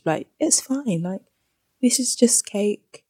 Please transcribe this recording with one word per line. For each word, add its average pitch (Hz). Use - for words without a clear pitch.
be 170
like, -
"It's -
fine. 262
Like, 185
this 240
is 247
just -
cake. -